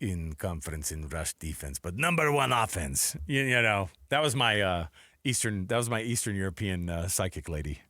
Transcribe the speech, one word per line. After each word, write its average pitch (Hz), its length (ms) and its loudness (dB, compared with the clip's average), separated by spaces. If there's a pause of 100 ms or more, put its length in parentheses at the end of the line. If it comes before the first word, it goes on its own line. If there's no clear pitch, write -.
in 85 340 -4
conference 80 580 -6
in 78 160 -8
rush 80 260 -4
defense, 76 440 -8
but 87 180 -6
number 160 340 2
one 139 220 4
offense. 113 640 0 (100)
You, 139 160 0
you 127 200 4
know, 101 260 4 (220)
that 143 120 4
was 143 140 2
my, 113 240 4
uh, 90 260 2 (380)
Eastern, 107 440 0
that 110 80 0
was 117 120 2
my 113 140 0
Eastern 113 340 -2
European, 92 540 -2
uh, 85 180 -2
psychic 95 400 -2
lady 76 420 -4